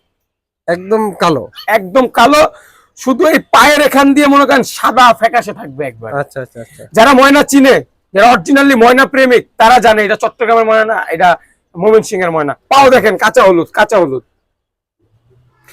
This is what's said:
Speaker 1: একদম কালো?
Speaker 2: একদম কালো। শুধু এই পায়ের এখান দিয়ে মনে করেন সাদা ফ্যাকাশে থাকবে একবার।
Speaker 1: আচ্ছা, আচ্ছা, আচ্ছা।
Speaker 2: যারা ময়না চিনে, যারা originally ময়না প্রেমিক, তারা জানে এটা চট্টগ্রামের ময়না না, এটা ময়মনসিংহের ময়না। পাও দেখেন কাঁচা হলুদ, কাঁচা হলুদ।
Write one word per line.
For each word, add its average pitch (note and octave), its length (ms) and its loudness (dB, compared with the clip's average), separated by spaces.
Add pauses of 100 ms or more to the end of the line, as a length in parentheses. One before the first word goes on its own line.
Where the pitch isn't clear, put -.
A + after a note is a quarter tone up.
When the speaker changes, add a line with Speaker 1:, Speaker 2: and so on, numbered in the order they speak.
(680)
Speaker 1:
একদম G3+ 440 -4
কালো? D#3+ 380 -4 (180)
Speaker 2:
একদম G#3 420 -2
কালো। D4 420 2 (460)
শুধু C4 300 -4
এই D#4 120 0
পায়ের C#4+ 420 0
এখান C#4 340 0
দিয়ে D4 120 2
মনে C#4 200 2
করেন B3+ 160 0
সাদা - 520 0
ফ্যাকাশে A3 380 -4
থাকবে C#3+ 340 -14
একবার। A2+ 280 -14
Speaker 1:
আচ্ছা, C#3 260 -10
আচ্ছা, B2 200 -16
আচ্ছা। - 320 -20
Speaker 2:
যারা A#3 200 4
ময়না C#4 300 2
চিনে, B3+ 420 2 (300)
যারা A3 180 4
originally C#4 440 0
ময়না B3 300 2
প্রেমিক, B3+ 500 0
তারা A#3+ 220 4
জানে G#3+ 260 0
এটা G3+ 120 -4
চট্টগ্রামের A3+ 480 -2
ময়না A3 200 0
না, A3 260 -6
এটা E3+ 260 0 (420)
ময়মনসিংহের G3 520 -2
ময়না। D3+ 220 -4
পাও C4+ 380 2
দেখেন G#3 260 2
কাঁচা B3+ 260 0
হলুদ, F3+ 300 2
কাঁচা G#3 260 -2
হলুদ। C3+ 240 -4 (1500)